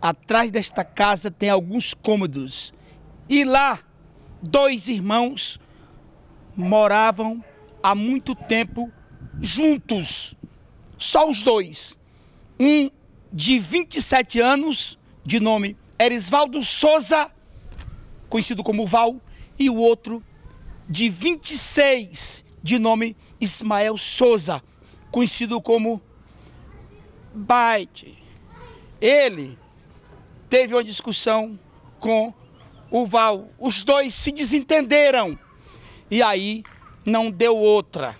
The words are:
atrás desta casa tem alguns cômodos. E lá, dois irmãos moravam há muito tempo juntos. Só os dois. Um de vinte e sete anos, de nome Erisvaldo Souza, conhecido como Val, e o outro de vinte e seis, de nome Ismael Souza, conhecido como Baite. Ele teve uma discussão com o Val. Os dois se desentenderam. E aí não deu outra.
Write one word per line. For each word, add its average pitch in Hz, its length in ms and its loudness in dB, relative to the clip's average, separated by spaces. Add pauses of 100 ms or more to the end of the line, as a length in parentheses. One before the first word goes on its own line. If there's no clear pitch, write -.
atrás 226 480 0
desta 202 340 -4
casa 202 460 -2
tem 202 220 -2
alguns 190 420 -2
cômodos. 143 800 -4 (560)
E 285 140 4
lá, 262 340 2 (640)
dois 262 460 0
irmãos 233 720 -2 (960)
moravam 214 880 0 (400)
há 196 100 4
muito 247 400 -4
tempo 226 580 -4 (480)
juntos. 240 960 -2 (640)
Só - 320 2
os 233 140 -4
dois. 202 520 0 (640)
Um 285 300 4 (420)
de 208 280 2
vinte 254 380 -4
e 277 40 -2
sete 254 380 0
anos, 277 580 0 (260)
de 196 160 0
nome 208 380 0 (220)
Erisvaldo 240 640 0
Souza, 302 680 2 (1000)
conhecido 220 360 -4
como 214 220 -4
Val, 233 360 0 (360)
e 269 120 2
o 233 80 -2
outro 233 440 0 (680)
de 190 200 0
vinte 285 420 -2
e 302 60 0
seis, 254 840 0 (180)
de 196 160 0
nome 226 380 0 (240)
Ismael 214 580 0
Souza, 185 640 0 (480)
conhecido 240 520 -2
como 226 400 0 (1300)
Baite. 226 840 -2 (840)
Ele 220 580 2 (920)
teve 247 240 2
uma 240 100 2
discussão 220 760 -4 (400)
com 220 360 -2 (580)
o 240 140 0
Val. 214 420 0 (100)
Os 240 260 -2
dois 277 300 2
se - 200 -4
desentenderam. 277 1080 2 (720)
E 220 100 2
aí 208 420 0 (420)
não 226 260 0
deu 226 240 2
outra. 202 640 0